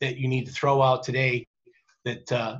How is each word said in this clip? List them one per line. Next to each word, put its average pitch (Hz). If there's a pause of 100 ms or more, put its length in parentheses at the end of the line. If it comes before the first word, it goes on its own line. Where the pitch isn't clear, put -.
that 135
you 131
need 127
to -
throw 139
out 131
today 127 (560)
that, -
uh, 113